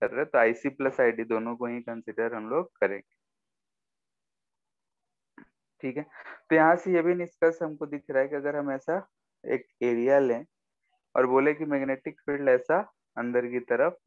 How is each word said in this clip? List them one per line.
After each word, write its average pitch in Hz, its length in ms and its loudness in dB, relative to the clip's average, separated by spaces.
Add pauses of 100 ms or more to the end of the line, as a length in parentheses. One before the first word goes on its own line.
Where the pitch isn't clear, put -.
कर 101 80 0
रहे 113 100 -8
हैं। 151 100 -2
तो - 80 0
आईसी 117 320 2
plus 135 320 -4
आईडी 117 220 2
दोनों 117 340 -4
को 123 80 -8
ही 120 160 -8
consider 113 540 -6
हम 110 140 -10
लोग 170 280 -4
करेंगे। 98 380 -4 (2750)
ठीक - 140 -6
है, 151 60 -8
तो - 520 -6
यहाँ 160 200 6
से 180 180 -2
ये 170 80 4
भी 175 140 2
निष्कर्ष 170 460 0
हमको 156 240 -6
दिख 147 240 -10
रहा 135 120 2
है 135 80 2
कि 147 60 -6
अगर 143 200 -4
हम 143 160 -4
ऐसा 135 260 -4 (460)
एक - 240 -4 (160)
area 123 360 4
लें 131 260 0 (720)
और 131 120 4
बोले 135 260 4
कि 156 120 -6
magnetic 139 560 -4
field 143 280 -2
ऐसा 156 300 4 (380)
अंदर 120 340 -2
की 123 80 -2
तरफ 127 480 -2